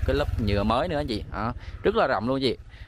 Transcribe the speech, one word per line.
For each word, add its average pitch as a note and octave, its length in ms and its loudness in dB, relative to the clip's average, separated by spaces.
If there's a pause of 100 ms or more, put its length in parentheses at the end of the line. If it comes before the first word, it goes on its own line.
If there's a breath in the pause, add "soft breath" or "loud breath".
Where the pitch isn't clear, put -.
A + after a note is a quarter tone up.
cái C3 100 2
lớp C#3+ 120 0 (180)
nhựa G2+ 160 2
mới A#2+ 260 2
nữa D#3+ 80 -2
anh C#3+ 100 -2
chị. G#2 260 -4
Đó, A2 200 -4 (300 loud breath)
rất G#3 140 2
là F#3 100 6
rộng A2+ 220 0
luôn C3+ 120 0
chị. B2 180 0 (300 loud breath)